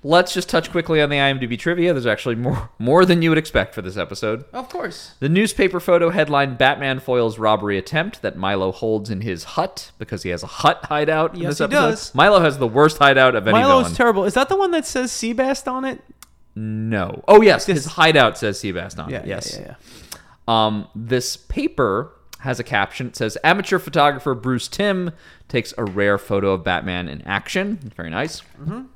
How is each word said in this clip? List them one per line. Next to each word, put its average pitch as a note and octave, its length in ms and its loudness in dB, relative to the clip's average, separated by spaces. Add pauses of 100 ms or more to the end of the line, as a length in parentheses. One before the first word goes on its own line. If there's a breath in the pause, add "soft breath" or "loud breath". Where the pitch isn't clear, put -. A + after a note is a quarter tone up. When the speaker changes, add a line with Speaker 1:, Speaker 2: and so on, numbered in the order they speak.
Speaker 1:
Let's F3 320 2
just F3+ 140 -4
touch E3 200 0
quickly D#3+ 320 0
on C#3+ 80 2
the D3 100 0
I C#3 100 2
M C3+ 100 -2
D B2+ 80 -4
B A#2 100 -4
trivia. F3 360 0
There's B2+ 120 -2
actually A#2 300 0
more, A#2+ 420 -4
more D3+ 280 4
than E3+ 180 2
you E3 60 2
would D#3 100 4
expect B2+ 340 -2
for G#2+ 80 -8
this F#2 160 -10
episode. A2 560 -6
Speaker 2:
Of B3+ 160 -10
course. - 500 -12
Speaker 1:
The C3+ 100 0
newspaper F#3+ 500 2
photo E3+ 320 2
headline, C#3+ 460 0
"Batman C3+ 420 2
foils A#2 400 0
robbery G#2 400 2
attempt E3 420 -4
that G2+ 160 -6
Milo F#2+ 340 -2
holds A2 380 -4
in G2+ 120 -4
his F#2 220 -6
hut," - 540 -6
because G#2 240 -10
he F#2 80 -6
has E2+ 140 -6
a - 40 -14
hut - 320 0 (100)
hideout D#3 440 0
in F3+ 80 -12
Speaker 2:
Yes, E3+ 120 -4
Speaker 1:
this - 40 -6
Speaker 2:
he D#3+ 80 0
Speaker 1:
episode. B3+ 240 2
Speaker 2:
does. - 260 -6
Speaker 1:
Milo F#3 240 6
has D3 200 2
the B2+ 80 0
worst D3 320 4
hideout C3+ 360 6
of G#2 120 0
any A2 120 4
Speaker 2:
Milo C4+ 200 6
Speaker 1:
villain. F3 120 0
Speaker 2:
is E3 60 -6
terrible. G#3 280 2
Is G3+ 100 -2
that C4 140 2
the F#4+ 80 0
one F#4+ 140 2
that D#4+ 140 -2
says B3+ 260 -6
Seabass C4 600 -4
on C4 140 -6
it? - 160 -8 (520)
Speaker 1:
No. A2 760 -6
Oh, G#3 140 10
yes. F#3+ 240 4
Speaker 2:
This D#3 180 0
Speaker 1:
His D#3+ 100 -10
hideout D3+ 440 4
says G#2 220 -4
Seabass F2+ 400 -8
on D#2 100 -10
Speaker 2:
Yeah, C#2 120 -8
Speaker 1:
it. - 40 -16
Speaker 2:
yeah, F#2+ 100 -6
Speaker 1:
Yes. - 240 -10
Speaker 2:
yeah, G1+ 100 -14
yeah. - 60 -18 (720 loud breath)
Speaker 1:
Um, A2 480 0
this A#2 420 -4
paper C#3 760 -4 (280)
has B2+ 200 -6
a A#2+ 40 -8
caption. G#2+ 440 -4
It - 80 -14
says, A2 280 -4
"Amateur F#3+ 340 2
photographer C#3+ 560 0
Bruce A#2+ 340 -4
Timm F#3 440 -4 (360 soft breath)
takes - 300 -4
a A2+ 80 -4
rare G2+ 320 0
photo G2 360 0
of F2 100 -4
Batman F2+ 440 -4
in D2 140 -14
action." F#3 560 -6 (180)
Very E2 140 -12
nice. B2+ 320 -8 (180)
Speaker 2:
Mm-hmm. F#3+ 220 -10 (140)